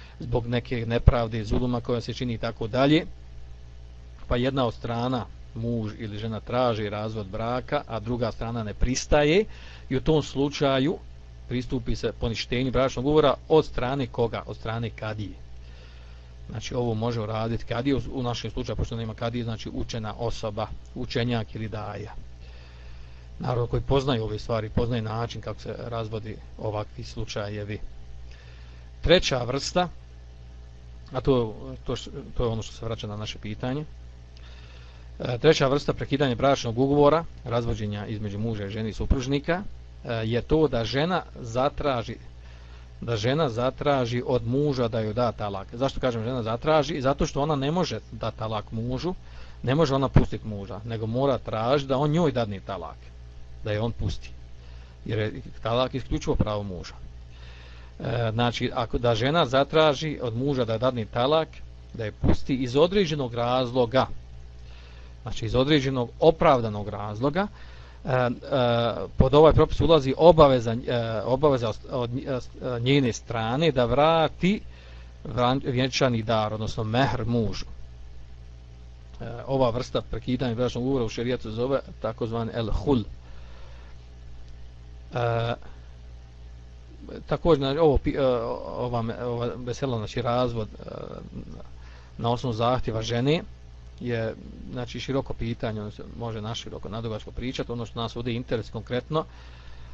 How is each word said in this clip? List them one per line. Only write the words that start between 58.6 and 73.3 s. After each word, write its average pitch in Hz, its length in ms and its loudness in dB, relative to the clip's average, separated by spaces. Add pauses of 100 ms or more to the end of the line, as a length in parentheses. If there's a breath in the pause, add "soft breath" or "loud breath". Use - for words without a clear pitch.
ako 117 240 -2
da 120 160 4
žena 139 320 4
zatraži 143 760 4
od 117 140 -2
muža 127 280 2
da 113 140 0
dadne 123 260 2
talak, 143 440 2 (460)
da 113 100 -6
je 104 80 -4
pusti - 420 4
iz 127 220 0
određenog 156 580 4
razloga, 123 720 4 (1160 loud breath)
znači - 240 -4
iz 107 80 -2
određenog 131 560 4 (100)
opravdanog 127 680 6
razloga, 107 580 -2 (580 loud breath)
e, 165 60 -2
e, 127 200 4 (840)
pod 131 180 8
ovaj 151 180 12
propis - 280 6
ulazi 139 360 8
obaveza, 143 560 10
e, 113 520 0
obaveza 127 440 4
od, 104 80 -2 (140)
od, 123 280 -2
e, 131 220 -4 (400)
njene 127 320 6
strane 120 600 0